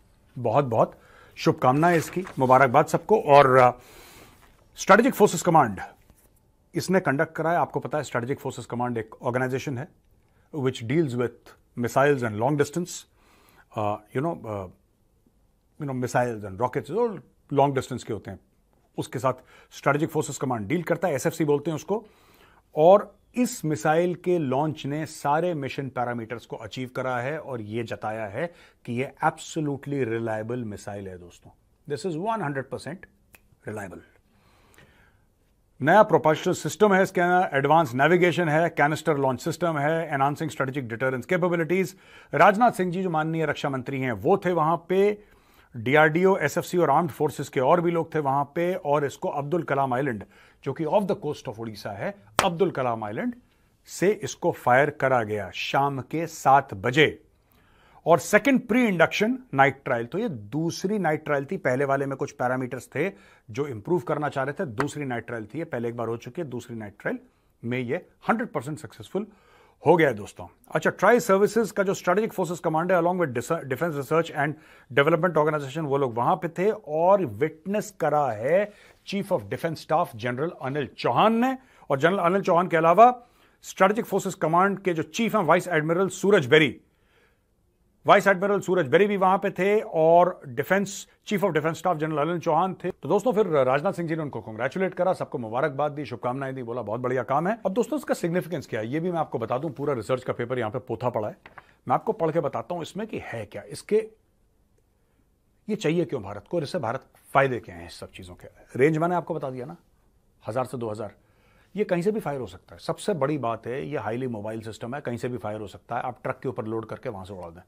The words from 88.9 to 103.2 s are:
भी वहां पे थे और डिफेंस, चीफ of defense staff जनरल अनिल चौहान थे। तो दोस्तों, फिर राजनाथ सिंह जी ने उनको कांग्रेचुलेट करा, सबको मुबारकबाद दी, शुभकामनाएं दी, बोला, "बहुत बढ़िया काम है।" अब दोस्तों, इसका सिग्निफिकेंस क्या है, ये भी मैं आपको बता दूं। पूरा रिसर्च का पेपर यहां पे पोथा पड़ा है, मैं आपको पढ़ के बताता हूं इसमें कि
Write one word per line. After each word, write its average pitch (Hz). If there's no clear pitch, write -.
भी 202
वहां 190
पे 190
थे 202
और 170
डिफेंस, 185
चीफ 202
of 190
defense 156
staff 175
जनरल 156
अनिल 165
चौहान 170
थे। 185
तो -
दोस्तों, 202
फिर 202
राजनाथ 143
सिंह 170
जी 160
ने 160
उनको 120
कांग्रेचुलेट 131
करा, 180
सबको 143
मुबारकबाद 135
दी, 143
शुभकामनाएं 131
दी, 131
बोला, 117
"बहुत 110
बढ़िया 123
काम 151
है।" 226
अब 190
दोस्तों, 247
इसका -
सिग्निफिकेंस 165
क्या 117
है, 110
ये 143
भी 180
मैं 170
आपको 147
बता 120
दूं। 151
पूरा 139
रिसर्च 127
का 131
पेपर 123
यहां 107
पे 123
पोथा 120
पड़ा 107
है, 185
मैं 127
आपको 190
पढ़ 160
के 165
बताता 135
हूं 170
इसमें 208
कि -